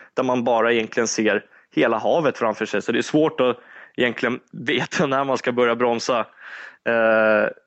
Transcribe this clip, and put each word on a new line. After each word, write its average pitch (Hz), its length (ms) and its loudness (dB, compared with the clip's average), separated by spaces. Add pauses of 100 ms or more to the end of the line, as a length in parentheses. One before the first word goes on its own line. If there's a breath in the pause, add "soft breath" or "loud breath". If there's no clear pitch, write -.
(140 loud breath)
där 127 80 0
man 127 220 0
bara 117 280 2
egentligen 117 360 0
ser 107 360 0 (300 soft breath)
hela 117 240 2
havet 123 400 0
framför 107 280 -2
sig. 104 160 -4
Så 117 100 -4
det 123 60 0
är 123 40 -2
svårt 156 380 0
att 127 180 2 (380 loud breath)
egentligen 123 440 -2 (120)
veta 151 540 -2
<laughs> - 0 -
när 135 180 0
man 135 140 -2
ska - 140 -2
börja 120 240 2
bromsa. 117 500 -2 (600 loud breath)
Eh, 110 600 4 (180)